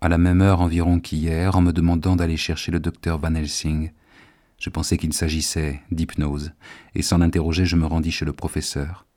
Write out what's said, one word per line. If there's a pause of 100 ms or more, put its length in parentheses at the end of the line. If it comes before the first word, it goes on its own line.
à
la
même
heure
environ
qu'hier,
en
me
demandant
d'aller
chercher
le
docteur
Van
Helsing. (680)
Je
pensais
qu'il
s'agissait (100)
d'hypnose, (420)
et
sans
l'interroger,
je
me
rendis
chez
le
professeur.